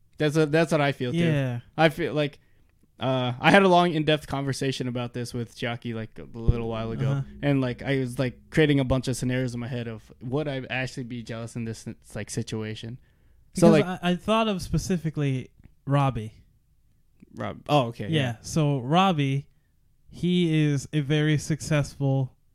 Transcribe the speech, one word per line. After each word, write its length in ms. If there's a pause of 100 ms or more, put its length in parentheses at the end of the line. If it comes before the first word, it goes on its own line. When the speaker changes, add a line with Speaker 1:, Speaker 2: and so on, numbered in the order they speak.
(180)
Speaker 1:
That's 180
a, 100
that's 260
what 100
I 100
feel, 200
too. 60
Speaker 2:
Yeah. 420 (180)
Speaker 1:
I 120
feel 240
like, 260 (600)
uh, 400
I 100
had 140
a 40
long, 260
in-depth 340
conversation 600
about 260
this 200
with 240
Jackie, 360
like, 260
a 180
little 320
while 220
ago. 180
Speaker 2:
Uh-huh. 120 (200)
Speaker 1:
And, 200
like, 200
I 180
was, 200
like, 180 (140)
creating 280
a 40
bunch 240
of 100
scenarios 360
in 60
my 80
head 200
of 240 (100)
would 260
I 220
actually 340
be 200
jealous 320
in 100
this, 200 (280)
like, 160
situation. 720 (540)
So, 180
Speaker 2:
Because 160
Speaker 1:
like 160
Speaker 2:
I, 80
I 40
thought 320
of 140
specifically 880 (360)
Robbie. 480 (1000)
Speaker 1:
Rob-, 320
oh, 200
okay, 220
Speaker 2:
Yeah. 120
Speaker 1:
yeah. 200
Speaker 2:
So 380
Robbie, 680 (600)
he 580
is 260
a 80
very 360
successful 960 (220)